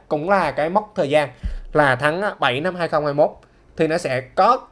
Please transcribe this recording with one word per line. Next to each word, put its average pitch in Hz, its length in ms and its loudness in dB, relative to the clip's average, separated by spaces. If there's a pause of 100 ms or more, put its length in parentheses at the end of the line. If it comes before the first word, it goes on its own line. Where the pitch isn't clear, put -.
cũng 156 220 -4
là 180 220 2
cái 147 180 -2
mốc 208 260 -2
thời 151 140 -2
gian 143 200 2 (440)
là 143 220 4
tháng 151 260 0 (180)
bảy 135 220 0
năm 180 140 -4
hai 170 120 -4
không 151 180 -2
hai 143 80 -2
mốt 151 160 2 (480)
thì 160 100 0
nó 156 100 0
sẽ 131 240 -4
có 208 360 2 (140)